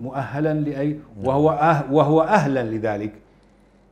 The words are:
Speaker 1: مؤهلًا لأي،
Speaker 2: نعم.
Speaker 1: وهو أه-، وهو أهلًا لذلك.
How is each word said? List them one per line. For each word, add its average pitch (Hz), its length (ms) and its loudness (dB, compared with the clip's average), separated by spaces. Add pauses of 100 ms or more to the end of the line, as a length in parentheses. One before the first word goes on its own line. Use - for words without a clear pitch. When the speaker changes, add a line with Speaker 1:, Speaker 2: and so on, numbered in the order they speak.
Speaker 1:
مؤهلًا 135 520 -4
لأي، 143 340 -4
Speaker 2:
نعم. 117 380 -10
Speaker 1:
وهو 143 240 2
أه-، 151 420 2
وهو 151 300 4
أهلًا 151 400 2
لذلك. 107 500 -4 (800)